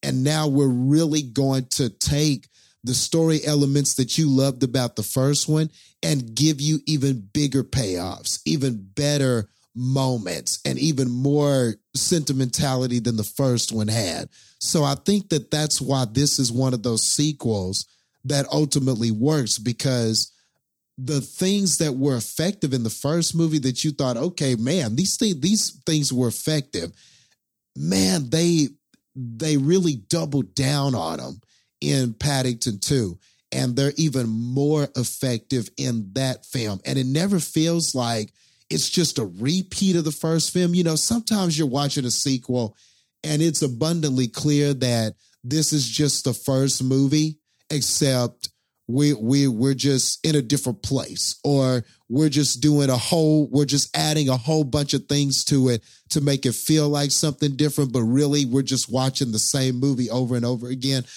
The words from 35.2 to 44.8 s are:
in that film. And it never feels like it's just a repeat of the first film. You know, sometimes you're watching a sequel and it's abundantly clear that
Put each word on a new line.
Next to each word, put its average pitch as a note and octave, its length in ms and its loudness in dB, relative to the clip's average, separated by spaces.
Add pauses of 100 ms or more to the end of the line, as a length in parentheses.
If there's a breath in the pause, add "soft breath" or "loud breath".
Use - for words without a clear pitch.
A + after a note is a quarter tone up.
in A#2 360 -4
that C3 320 -4
film. G#2+ 400 -4
And C3+ 140 -2
it B2+ 80 0
never F3 320 2
feels E3 560 0
like A#2 360 -2 (380 soft breath)
it's D#3 200 -2
just - 280 0
a A#2+ 80 -2
repeat E3 720 0
of E3+ 80 2
the D#3 80 -2
first D#3+ 400 0
film. F3+ 240 2
You F3+ 80 4
know, D#3+ 120 2
sometimes G3 600 0
you're D#3+ 80 2
watching C#3 400 0
a A#2+ 60 -2
sequel B2 680 -2 (460 soft breath)
and D3+ 180 0
it's E3 220 2
abundantly C#3 640 0
clear C#3+ 480 0
that A#2+ 400 0 (280 soft breath)